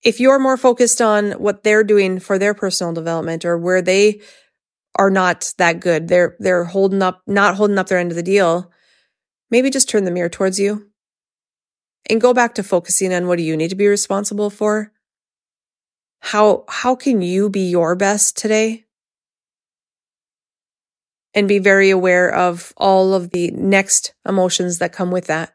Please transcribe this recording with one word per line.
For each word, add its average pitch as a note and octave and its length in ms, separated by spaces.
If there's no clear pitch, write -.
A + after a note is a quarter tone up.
If A3 160
you're C4 200
more C4 180
focused B3 440
on G#3 320
what G3+ 300
they're G#3+ 200
doing G3 360
for G3 180
their G3+ 160
personal F#3 400
development E3 500
or E3+ 140
where F3+ 240
they G3+ 400
are G3 140
not F#3 480
that E3+ 220
good, E3+ 280
they're, F3 320
they're F3+ 240
holding G3 380
up, F#3 260
not G3+ 280
holding G3+ 220
up F#3 100
their F#3+ 100
end F3 140
of E3 40
the E3+ 80
deal, F3+ 480
maybe B3+ 180
just C4+ 200
turn G3+ 160
the F3 60
mirror F3 180
towards F#3+ 300
you G#3 300
and A3 120
go B3 120
back A#3 220
to G3+ 80
focusing F#3 500
on F3+ 140
what F3+ 100
do E3+ 60
you D#3+ 140
need D#3+ 120
to F#3+ 60
be G3+ 120
responsible G3+ 600
for? G#3+ 420
How, G#3 500
how B3+ 260
can B3 260
you F#3+ 280
be F#3+ 200
your F3 260
best G3+ 420
today? A3 480
And G3+ 140
be G3+ 120
very G3 300
aware F3+ 440
of F3 440
all F#3+ 360
of F3+ 180
the F3 200
next G3 640
emotions F3+ 540
that F3 140
come F3+ 180
with F3+ 160
that. D#3+ 280